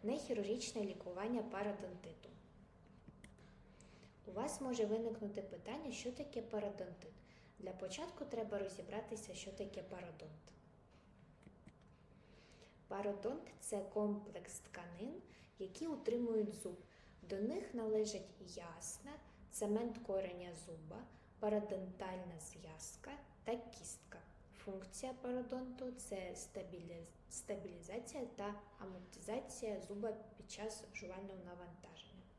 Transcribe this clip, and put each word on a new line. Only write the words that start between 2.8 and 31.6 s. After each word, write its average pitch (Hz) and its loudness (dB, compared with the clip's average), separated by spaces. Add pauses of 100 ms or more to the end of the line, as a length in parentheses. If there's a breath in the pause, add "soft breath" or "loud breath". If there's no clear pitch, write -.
У 202 -6
вас 247 2
може 240 6
виникнути 214 4
питання, 214 -2
що 247 0
таке 277 -2
пародонтит. 202 0 (480 loud breath)
Для 185 -4
початку 294 -2
треба 214 2
розібратися, 196 -2
що 190 -4
таке 196 -4
пародонт. 165 -8 (2250 loud breath)
Пародонт — 208 2
це 208 2
комплекс 202 6
тканин, 180 -4 (380 loud breath)
які 190 0
утримують 233 6
зуб. 180 -2 (440 loud breath)
До - -2
них 240 2
належать 214 4 (260)
ясна, 170 -6 (400 loud breath)
цемент 220 6
кореня 180 2 (120)
зуба, 165 -8 (360 loud breath)
пародонтальна 185 4
зв'язка - -8 (320)
та 240 4
кістка. - -8 (480)
Функція 190 -2
пародонту — 254 0
це - -2 (200)
стабілі-, 170 -6 (240)
стабілізація 208 -2 (100)
та 208 0 (180)
амортизація 208 -2
зуба 208 0 (240)
під - -10
час 220 -2 (100)
жувального 190 -4
навантаження. 175 -10 (160)